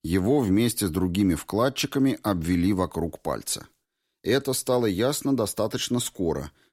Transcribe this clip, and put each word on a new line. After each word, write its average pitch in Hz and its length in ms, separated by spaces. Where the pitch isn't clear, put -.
Его 98 380
вместе 107 460
с 85 40
другими 92 440
вкладчиками 131 880
обвели 90 500
вокруг 85 480
пальца. - 460
Это 131 320
стало 123 320
ясно 127 500
достаточно 113 640
скоро, 76 500